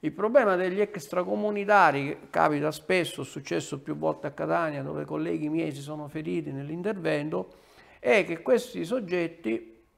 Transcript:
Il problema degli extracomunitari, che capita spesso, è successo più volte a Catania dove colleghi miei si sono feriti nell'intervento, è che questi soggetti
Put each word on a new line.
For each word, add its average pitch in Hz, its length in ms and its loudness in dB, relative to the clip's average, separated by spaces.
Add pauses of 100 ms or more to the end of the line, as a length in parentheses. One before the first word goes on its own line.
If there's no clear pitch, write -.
Il 156 120 -4
problema 214 420 4
degli 185 240 0
extracomunitari, 202 1300 4
che - 120 -4 (120)
capita 151 420 2
spesso, 165 500 -2
è 135 40 -6
successo 147 540 -6
più 147 180 -8
volte 156 300 -2
a 139 40 -6
Catania 156 500 -2
dove 151 220 -6
colleghi 151 460 -4
miei 160 240 -2
si 139 80 -10
sono 151 260 -10
feriti 156 460 -6
nell'intervento, 160 960 -4 (500)
è 220 240 4
che 165 180 -4
questi 202 440 0
soggetti 180 1000 -4 (140)